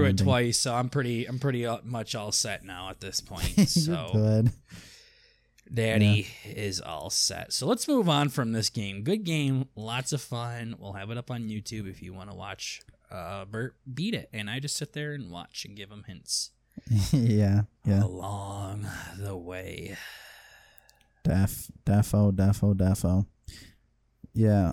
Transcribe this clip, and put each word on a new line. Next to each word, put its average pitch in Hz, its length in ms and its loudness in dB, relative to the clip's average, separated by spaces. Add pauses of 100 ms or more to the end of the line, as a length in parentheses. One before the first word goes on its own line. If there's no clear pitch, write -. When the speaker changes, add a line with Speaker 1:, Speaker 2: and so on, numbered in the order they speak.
Speaker 1:
through 147 40 6
it 135 40 6
Speaker 2:
ending. - 180 4
Speaker 1:
twice, 120 320 4
so 120 160 0
I'm 123 140 0
pretty, 120 360 0
I'm 127 140 -4
pretty, 123 260 0
uh, 117 180 -2
much 117 300 -6
all 104 180 -6
set 95 320 0
now 92 280 -12
at - 100 -16
this 95 200 -6
Speaker 2:
<laughs> - 80 -10
Speaker 1:
point, - 280 -2
Speaker 2:
You're 196 80 6
Speaker 1:
so 151 480 -2
Speaker 2:
good. 107 380 4 (1200)
Speaker 1:
Daddy 107 540 4 (180)
Speaker 2:
Yeah. 107 80 -12
Speaker 1:
is 98 260 -6
all 78 300 -10
set. - 440 -2
So 131 120 -4
let's 226 220 0
move 247 200 4
on 147 220 4
from 120 220 -2
this 110 180 0
game. 101 340 -4
Good 202 200 0
game, 139 520 0
lots 117 380 -6
of 139 80 -2
fun. 117 560 -8
We'll 98 160 -12
have 101 160 -10
it 117 80 -6
up 120 140 -10
on 117 180 -6
YouTube 107 400 -8
if 90 140 -14
you 92 100 -12
wanna 92 220 -14
watch, 95 460 -10 (280)
uh, 92 360 -10
Bert 113 300 -8 (160)
beat 175 220 -4
it, - 180 -6
and 107 180 -6
I 123 100 -6
just 143 160 -6
sit - 180 -8
there 147 200 -8
and 113 180 -10
watch - 340 -12
and 101 100 -16
give 98 160 -14
him 104 140 -16
hints - 460 -6 (340)
Speaker 2:
<laughs> 104 260 2
Yeah, 107 520 6 (200)
yeah. 101 200 4
Speaker 1:
along 98 840 -6 (300)
the 98 180 -6
way. 90 600 -10 (1300)
Speaker 2:
Def-, - 480 2 (140)
defo, 104 460 6
defo, 98 440 4
defo. 95 500 4 (1120)
Yeah, 104 380 6